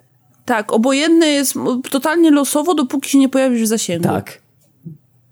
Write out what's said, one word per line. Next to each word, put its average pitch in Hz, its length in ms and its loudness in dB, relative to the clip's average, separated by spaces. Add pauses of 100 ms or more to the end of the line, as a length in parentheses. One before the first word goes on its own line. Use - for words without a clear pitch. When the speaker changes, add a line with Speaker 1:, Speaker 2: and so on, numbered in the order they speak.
(460)
Speaker 1:
Tak, 220 280 -2
obojętne 294 540 2
jest 285 280 0
m-, 254 260 -4
totalnie 311 500 2
losowo, 294 440 2
dopóki 285 340 -4
się 277 100 2
nie 269 100 2
pojawisz 262 320 0
w 226 60 0
zasięgu. 190 400 -2
Speaker 2:
Tak. - 340 -6 (920)